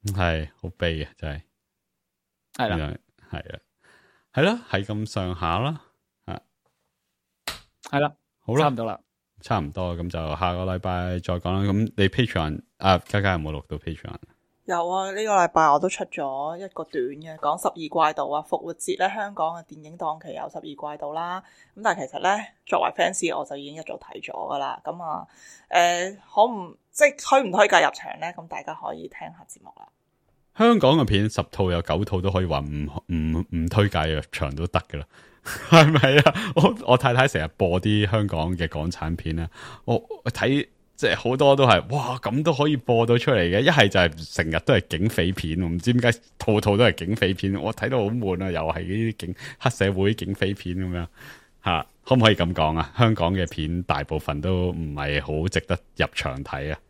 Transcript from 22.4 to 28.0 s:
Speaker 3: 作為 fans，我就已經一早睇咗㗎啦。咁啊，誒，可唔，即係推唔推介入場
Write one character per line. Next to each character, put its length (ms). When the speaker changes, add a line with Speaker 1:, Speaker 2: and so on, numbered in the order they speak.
Speaker 3:
作 160
為 160
fans， 400
我 80
就 120
已 80
經 100
一 80
早 160
睇 240
咗 80
㗎 260
啦。 260
咁 200
啊， 240
誒， 480
可 180
唔， 240
即 120
係 260
推 180
唔 40
推 160
介 80
入 60
場 280